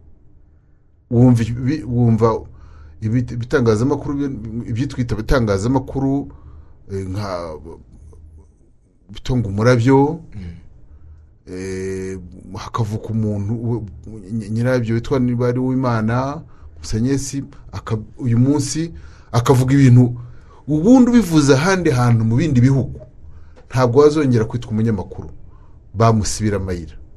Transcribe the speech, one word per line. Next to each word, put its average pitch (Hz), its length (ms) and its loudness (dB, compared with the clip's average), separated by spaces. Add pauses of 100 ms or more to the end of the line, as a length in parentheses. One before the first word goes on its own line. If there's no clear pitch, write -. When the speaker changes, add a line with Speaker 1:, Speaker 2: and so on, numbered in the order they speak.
(1080)
Speaker 1:
Wumva 120 340 6
ibi-, 123 400 -4
wumva 113 640 2 (560)
ibi-, 120 320 -2
ibitangazamakuru, 135 920 0 (440)
ibyitwita 120 460 -4
ibitangazamakuru, 135 1160 0 (600)
eh, 95 180 -8
nka 90 480 -8 (1500)
Bitongo 120 400 -4
Umurabyo, 127 720 2 (140)
Speaker 2:
Mm. 87 200 -14 (920)
Speaker 1:
eh, 95 720 -8 (360)
hakavuka 107 520 -4
umuntu, 107 460 -2 (180)
we-, 117 100 -4 (500)
ny-, 110 180 -6
nyirabyo 117 460 0
witwa 117 240 -2
niba 123 280 0
ari 123 120 0
Uwimana, 127 840 -2 (340)
Musenyesi, 135 680 -2 (280)
aka-, - 260 -6 (200)
uyu 117 200 0
munsi 147 560 0 (380)
akavuga 127 420 4
ibintu, 127 480 6 (460)
ubundi 233 420 4
ubivuze 165 440 4
ahandi 170 360 2
hantu 120 360 2
mu 113 100 2
bindi 135 260 2
bihugu, 135 400 2 (680)
ntabwo 123 320 2
wazongera 143 440 4
kwitwa 117 260 -8
umunyamakuru, 107 580 -4 (640)
bamusibira 107 640 2
amayira. 92 400 -8 (200)